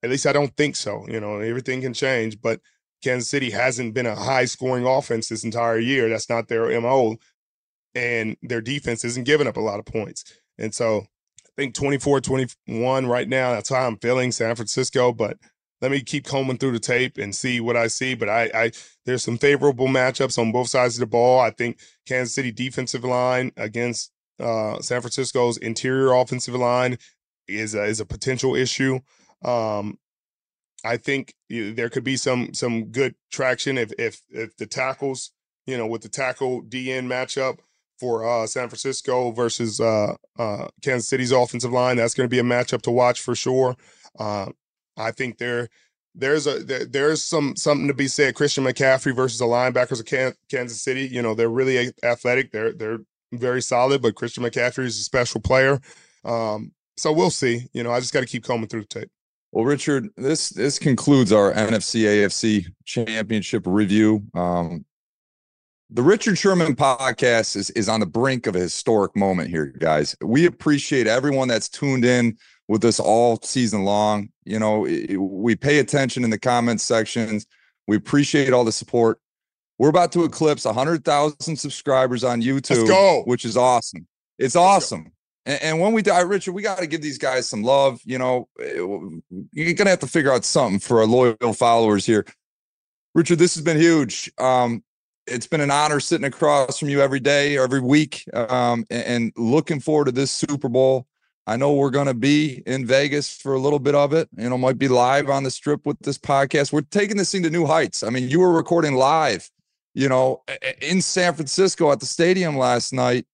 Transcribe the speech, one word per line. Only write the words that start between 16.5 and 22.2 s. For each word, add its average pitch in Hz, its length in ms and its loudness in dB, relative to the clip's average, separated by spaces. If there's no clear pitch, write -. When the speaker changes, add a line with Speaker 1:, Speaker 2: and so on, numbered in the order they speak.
Speaker 1:
through 135 160 -2
the 117 60 -4
tape 127 400 -2
and 101 160 -8
see 123 260 -4
what 117 160 0
I 117 120 2
see. 131 260 -4
But 113 160 -4
I, 113 240 0
I, 113 180 0
there's 127 180 -4
some 117 140 -4
favorable 135 520 2
matchups 131 500 0
on 113 120 2
both 120 180 -2
sides 123 280 0
of 120 40 -6
the 123 60 -2
ball. 120 320 4
I 117 120 4
think 120 300 -6
Kansas 127 280 -4